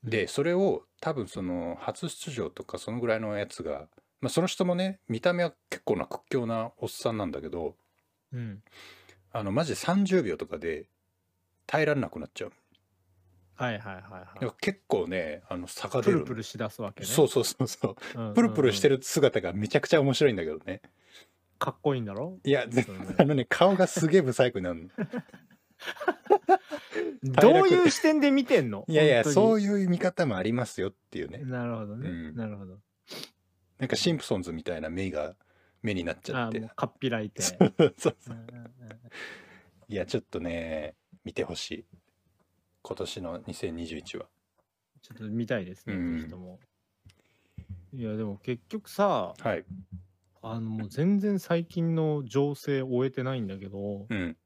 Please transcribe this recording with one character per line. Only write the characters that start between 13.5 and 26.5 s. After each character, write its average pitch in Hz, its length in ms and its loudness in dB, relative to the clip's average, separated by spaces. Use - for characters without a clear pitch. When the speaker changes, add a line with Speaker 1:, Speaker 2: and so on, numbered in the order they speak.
Speaker 1:
は 123 180 -4
い 104 60 -6
は 107 140 -10
い - 20 -10
は 92 60 -16
い - 20 -20
は - 60 -20
い。 - 20 -20
Speaker 2:
だ 95 300 -16
か 127 60 -4
ら 120 140 -4
結 - 280 -2
構 92 180 0
ね、 82 420 -4
あ 95 80 -6
の、 90 120 -8
差 - 200 -10
が 127 140 0
出 202 80 4
る 175 80 6
の。 151 60 -2
Speaker 1:
プ 131 60 -10
ル 123 40 -4
プ 110 40 -10
ル 113 40 -8
し - 160 -12
だ 107 120 -6
す - 120 -12
わ 101 100 -8
け - 100 -16
ね。 101 40 -8
Speaker 2:
そ 139 180 6
う 123 40 2
そ - 120 2
う 113 40 2
そ - 160 -4
う 123 80 0
そ - 220 -4
う。 - 60 -12
Speaker 1:
う 123 40 -8
ん 117 40 -4
う - 20 -4
ん 110 40 -6
う - 40 -6
ん。 - 20 -8
Speaker 2:
プ 233 80 8
ル 233 80 6
プ 156 120 0
ル 123 100 6
し 98 80 -2
て 143 80 6
る 135 140 4
姿 135 380 4
が 90 120 -4
め 104 160 -2
ち - 80 2
ゃ 143 40 6
く - 60 -8
ち - 80 2
ゃ 160 60 8
面 135 120 4
白 135 180 4
い - 20 -2
ん 104 40 -2
だ 87 80 -2
け 78 60 -4
ど 78 80 -6
ね。 92 240 -10
Speaker 1:
か - 120 -2
っ - 100 -10
こ 143 140 0
い 127 40 -4
い - 20 -4
ん 113 40 -4
だ 98 100 -8
ろ？ 170 280 -8
Speaker 2:
い 139 80 0
や、 131 160 4
ぜ-、 120 220 2
Speaker 1:
う - 40 -12
ん。 - 280 -10
Speaker 2:
あ 165 40 12
の 143 100 2
ね、 127 120 2
顔 190 300 6
が 185 100 6
す 160 220 0
げ 170 100 8
え 180 40 6
ブ 131 100 2
サ 127 140 4
イ 123 60 0
ク 98 80 -4
に 90 40 -4
な 87 100 -2
る 82 80 -10
の。 90 60 -16